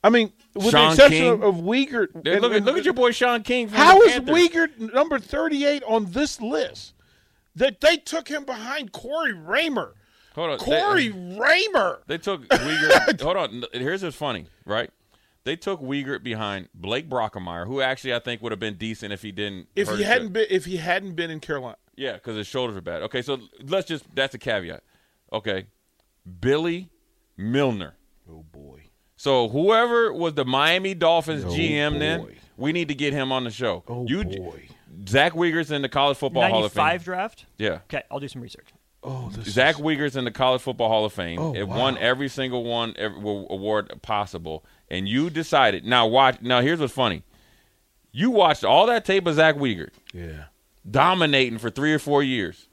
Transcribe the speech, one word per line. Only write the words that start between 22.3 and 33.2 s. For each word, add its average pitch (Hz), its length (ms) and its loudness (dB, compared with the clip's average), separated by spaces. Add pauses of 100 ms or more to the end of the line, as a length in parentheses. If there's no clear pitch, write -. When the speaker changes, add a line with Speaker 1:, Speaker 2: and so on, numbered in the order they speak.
Speaker 2:
his 104 80 -6
shoulders 120 320 -6
are 90 40 -12
bad. 82 200 -8
Okay, 120 220 -6
so 131 160 -6 (280)
let's 175 200 -2
just, 156 260 -10
that's 135 220 -2
a - 20 -12
caveat. 98 460 -6 (500)
Okay. 101 320 -4 (720)
Billy 165 500 -2 (480)
Milner. 120 580 -2 (340)
Speaker 1:
Oh, 80 220 -20
boy. 71 320 -20 (320)
Speaker 2:
So 123 340 0
whoever 226 640 2
was 160 220 -4
the 139 100 0
Miami 160 480 2
Dolphins 160 500 0
Speaker 1:
Oh, 87 120 -4
Speaker 2:
G 156 200 -2
M 147 220 0
then, 156 240 -2
Speaker 1:
boy. - 140 -18 (220)
Speaker 2:
we 139 140 -4
need 170 180 -4
to 147 60 -4
get 143 160 -2
him 135 200 -2